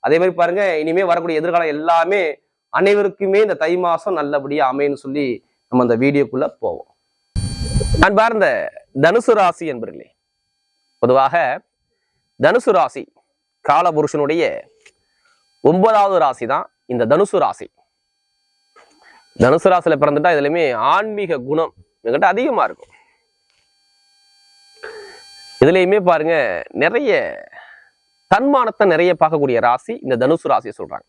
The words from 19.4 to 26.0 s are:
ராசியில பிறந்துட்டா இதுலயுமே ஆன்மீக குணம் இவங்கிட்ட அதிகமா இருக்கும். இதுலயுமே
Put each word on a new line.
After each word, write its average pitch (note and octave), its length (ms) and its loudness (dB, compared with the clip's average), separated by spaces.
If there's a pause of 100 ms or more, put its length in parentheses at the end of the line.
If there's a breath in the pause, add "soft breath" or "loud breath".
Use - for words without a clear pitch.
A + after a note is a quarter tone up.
ராசியில E3+ 300 2
பிறந்துட்டா D3 320 2
இதுலயுமே D3 400 0
ஆன்மீக F3 640 -2
குணம் C#3 360 -4 (300)
இவங்கிட்ட A#2+ 200 -2
அதிகமா G#3 400 0
இருக்கும். - 280 -8 (2750 loud breath)
இதுலயுமே F#3 440 4